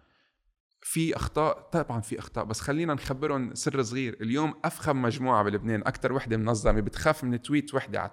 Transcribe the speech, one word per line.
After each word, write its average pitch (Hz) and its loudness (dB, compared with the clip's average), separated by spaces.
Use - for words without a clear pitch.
في - -2
أخطاء، - -2
طبعا 135 0
في - -6
أخطاء، - -6
بس 110 -6
خلينا 156 0
نخبرهم 135 -4
سر 135 0
صغير. 120 -2
اليوم 143 0
أفخم 151 0
مجموعة 117 4
بلبنان، 104 2
أكتر - 0
وحدة 117 0
منظمة، 110 4
بتخاف 151 0
من 120 0
تويت 147 0
وحدة 107 -2
على 92 -4